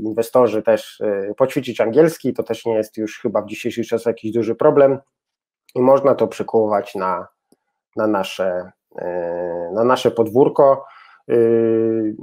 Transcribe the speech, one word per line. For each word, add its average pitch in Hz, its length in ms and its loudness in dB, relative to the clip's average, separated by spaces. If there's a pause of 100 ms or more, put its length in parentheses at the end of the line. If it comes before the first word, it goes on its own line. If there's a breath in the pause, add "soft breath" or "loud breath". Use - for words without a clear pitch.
inwestorzy 110 580 0
też, - 380 -2
e, 104 340 -4
poćwiczyć 131 460 -2
angielski, 131 520 2
to - 100 -6
też - 240 -6
nie 113 80 -2
jest 107 220 -4
już 110 240 -8
chyba 107 220 -2
w 101 40 -8
dzisiejszych 110 400 -8
czasach 113 200 -4
jakiś 110 260 -6
duży 113 220 -2
problem 135 440 4 (760)
i 131 60 -2
można 135 340 4
to 110 140 0
przekuwać 107 680 -2
na, 92 320 -4 (720)
na 110 100 -2
nasze, 95 640 -2 (280)
e, 87 760 -6
na 110 100 0
nasze 123 260 2
podwórko. 135 760 2 (460 loud breath)
Y, 113 920 2